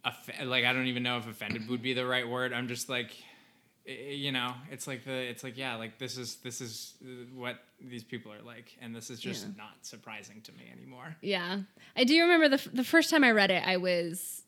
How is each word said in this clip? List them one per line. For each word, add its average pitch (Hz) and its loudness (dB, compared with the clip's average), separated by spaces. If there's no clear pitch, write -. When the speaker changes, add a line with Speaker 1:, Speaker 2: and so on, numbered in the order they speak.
Speaker 1:
off-, - -6
like, 127 2
I 123 6
don't 127 2
even 123 -2
know 123 0
if 113 -6
offended 110 -6
would 120 -2
be 127 -2
the 127 0
right 127 0
word. 127 -2
I'm 123 -2
just 117 -6
like, 123 -2
y-, 127 -10
y-, 143 -10
you 143 -2
know, 123 0
it's 135 -10
like 127 -8
the, 131 -6
it's 123 -6
like, 127 -10
yeah, 131 -4
like, 113 -10
this 127 -8
is, 120 -8
this 123 -10
is, 113 -12
uh, 127 -16
what 123 -6
these 123 -12
people 107 -12
are 107 -18
like, 117 -20
and 117 -12
this 113 -12
is 117 -12
just - -8
Speaker 2:
Yeah. 107 -10
Speaker 1:
not 107 -14
surprising 110 -16
to - -20
me 123 -20
anymore. 127 -16
Speaker 2:
Yeah. 190 -2
I 254 6
do 302 8
remember 339 8
the 269 6
f-, - 0
the 254 0
first 320 6
time 302 6
I 247 10
read 196 6
it, 180 4
I 185 4
was 175 0